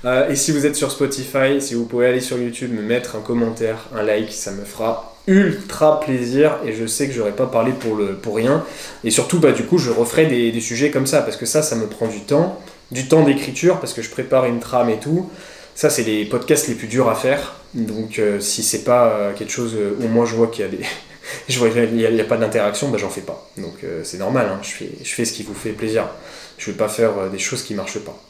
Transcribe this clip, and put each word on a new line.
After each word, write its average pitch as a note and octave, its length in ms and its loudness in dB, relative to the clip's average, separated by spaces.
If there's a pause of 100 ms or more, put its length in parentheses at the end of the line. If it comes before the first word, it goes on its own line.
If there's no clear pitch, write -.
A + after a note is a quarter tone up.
Euh, B2+ 240 4
et C#3 60 2
si D#3 160 0
vous D3 160 2
êtes C#3+ 80 2
sur C#3 160 0
Spotify, C3+ 680 0
si C3+ 140 -6
vous A#2 120 0
pouvez B2 200 2
aller B2+ 140 4
sur B2+ 180 -4
YouTube, B2 340 -4
me G#2+ 120 -2
mettre A#2+ 320 -2
un G#2+ 60 -6
commentaire, A2+ 760 -2
un G#2+ 80 -2
like, G#2+ 280 0
ça - 200 -8
me G2+ 120 -8
fera - 520 -6 (100)
ultra E3 720 4
plaisir. C3+ 640 2
Et A2 100 -4
je A2+ 120 -4
sais C3 220 -2
que C3+ 60 -6
j'aurais G#2+ 180 0
pas B2 160 0
parlé A#2+ 240 2
pour A2+ 240 -2
le, G2+ 180 -2
pour G#2 220 -6
rien. C3+ 280 2 (400)
Et A2+ 60 0
surtout, B2 300 2
bah, D3 120 8
du - 120 0
coup, F3 160 4
je B2+ 100 0
referai A#2 380 2
des, A#2+ 240 2
des A#2 100 -2
sujets B2+ 300 0
comme C3+ 160 0
ça, C#3+ 160 2
parce - 140 -4
que A#2 100 -6
ça, D3+ 160 2
ça B2 120 -2
me A2 120 -2
prend - 200 -4
du G#2 120 -6
temps. E3 420 0 (300)
Du C3 160 -6
temps D#3+ 160 8
d'écriture, C#3+ 560 2
parce - 140 -8
que A2+ 100 -6
je - 80 -10
prépare C3 340 2
une A#2+ 140 0
trame A#2+ 320 2
et G#2+ 80 0
tout. F3 280 -2 (460)
Ça, - 160 2
c'est A#2+ 140 0
les G#2+ 220 0
podcasts B2 420 0
les A2+ 80 -4
plus - 120 -10
durs A#2+ 220 2
à G#2+ 60 2
faire. C#3+ 400 -2 (180)
Donc, A2 460 -4
euh, G#2 200 2
si - 220 -4
c'est G#2+ 220 -2
pas, B2 240 6
euh, G#2 260 2
quelque G#2+ 180 -8
chose, A#2 240 -4
euh, G2+ 260 -2
où A#2 60 0
moi A#2 200 4
je A2+ 80 -4
vois A2+ 120 4
qu'il G#2 180 -4
y - 20 -6
a F#2+ 40 -6
des, - 100 -6 (320)
<laughs> - 360 -14
je B2+ 80 0
vois A#2+ 120 4
qu'il A#2 100 2 (200)
y A2+ 60 4
a, A2 60 4
il A#2 40 2
y A2 60 2
a G#2+ 40 0
pas A2+ 120 0
d'interaction, G#2+ 520 0
bah, A2 100 0
j'en F#2+ 100 -4
fais F#2+ 120 -8
pas. - 360 -12
Donc, F2 260 -12
euh, E2+ 200 -6
c'est F2+ 160 -10
normal, A2+ 320 2
hein, G2 100 -6
je - 80 -10
fais, - 200 -10 (140)
je - 80 -8
fais A#2 140 -2
ce - 80 -4
qui - 80 -10
vous G2+ 140 -10
fait G#2+ 160 -8
plaisir. A2 360 -2 (520)
Je - 100 -8
vais F#2+ 80 -8
pas G#2+ 120 0
faire, G#2+ 280 2
euh, F#2+ 120 -4
des F#2+ 100 -8
choses - 240 -4
qui G#2+ 100 -8
marchent G2 240 -6
pas. - 180 -12 (140)